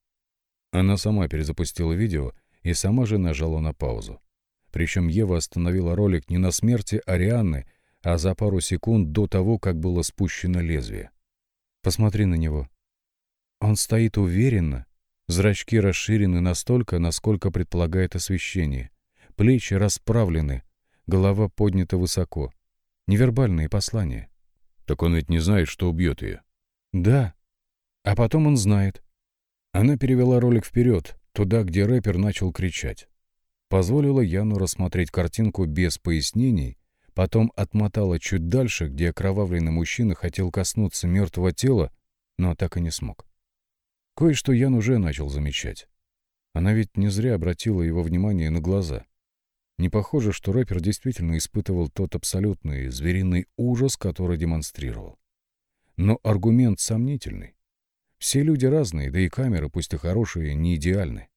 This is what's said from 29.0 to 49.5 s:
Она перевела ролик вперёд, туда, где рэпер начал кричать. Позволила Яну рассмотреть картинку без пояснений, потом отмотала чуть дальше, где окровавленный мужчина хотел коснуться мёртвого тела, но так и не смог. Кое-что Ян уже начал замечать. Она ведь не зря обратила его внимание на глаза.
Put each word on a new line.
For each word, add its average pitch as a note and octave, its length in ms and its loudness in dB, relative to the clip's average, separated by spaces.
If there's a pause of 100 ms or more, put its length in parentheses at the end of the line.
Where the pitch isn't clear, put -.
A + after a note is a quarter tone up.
Она B2 260 4
перевела B2 420 4
ролик A#2+ 260 4
вперёд, A#2+ 520 2 (160)
туда, G#2+ 300 0
где F#2+ 220 0
рэпер G#2 320 0
начал G2 360 0
кричать. - 560 -6 (580)
Позволила C3 540 2
Яну G2+ 380 0
рассмотреть F2+ 500 -2
картинку F#2+ 560 0
без D#2+ 320 0
пояснений, E2 800 0 (360)
потом A2 420 2
отмотала G2+ 640 0
чуть E2+ 280 -2
дальше, A2 400 0
где D2+ 220 -2
окровавленный F2+ 640 -2
мужчина E2+ 420 0
хотел F2+ 380 -4
коснуться F#2+ 560 -2
мёртвого F2+ 440 0
тела, A2+ 400 0 (460)
но F2+ 180 0
так F2+ 220 -4
и F2 40 -2
не E2 100 -2
смог. - 340 -10 (920)
Кое-что D3+ 380 2
Ян B2+ 220 4
уже A#2 220 2
начал D2+ 300 0
замечать. C#2+ 640 -6 (640)
Она F#2 200 0
ведь A2 220 -2
не G2 140 2
зря A2 260 0
обратила F2+ 460 -2
его E2 200 0
внимание F2+ 480 0
на E2 120 0
глаза. E2+ 440 -2 (720)